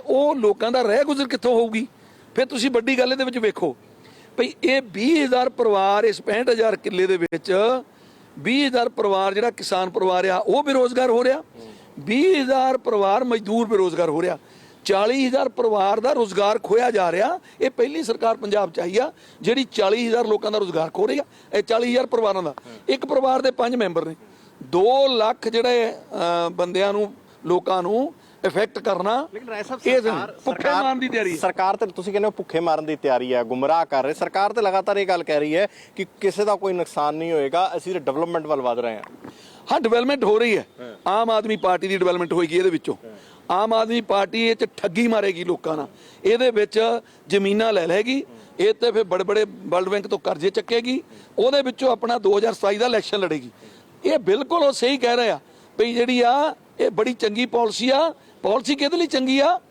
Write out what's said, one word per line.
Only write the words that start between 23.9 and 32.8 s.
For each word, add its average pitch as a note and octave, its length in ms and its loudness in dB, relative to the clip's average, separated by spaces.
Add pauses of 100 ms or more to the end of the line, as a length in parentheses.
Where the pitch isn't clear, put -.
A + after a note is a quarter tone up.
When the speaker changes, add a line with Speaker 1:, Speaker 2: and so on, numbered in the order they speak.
Speaker 1:
ਨੇ, D#3+ 100 -10 (480)
ਦੋ G#3+ 440 4
ਲੱਖ A#3 400 0
ਜਿਹੜੇ, A#3 440 0
ਅਹ, E3+ 580 -2
ਬੰਦਿਆਂ F#3 440 0
ਨੂੰ, G#3 200 -2 (320)
ਲੋਕਾਂ F3+ 380 0
ਨੂੰ A#3+ 300 -2 (320)
ਇਫੈਕਟ G3 340 -2
ਕਰਨਾ, G#3 540 -2
Speaker 2:
ਲੇਕਿਨ A#3 160 -16
ਰਾਏ G#3+ 140 -10
ਸਾਹਿਬ, A#3+ 220 -12
Speaker 1:
ਇਹ B3+ 160 4
Speaker 2:
ਸਰਕਾਰ, G#3 440 -4
Speaker 1:
ਭੁੱਖੇ - 180 -6
Speaker 2:
ਸਰਕਾਰ C#4+ 200 0
Speaker 1:
ਮਾਰਨ C4 160 0
ਦੀ B3+ 100 -4
ਤਿਆਰੀ A3 220 -2
ਹੈ। D#3+ 60 -6
Speaker 2:
ਸਰਕਾਰ F#3 380 0
ਤੇ A3 100 -2
ਤੁਸੀਂ F#3+ 280 -8
ਕਹਿੰਦੇ G3+ 120 0
ਹੋ G#3 60 0
ਭੁੱਖੇ E3 280 -4
ਮਾਰਨ D#3 260 0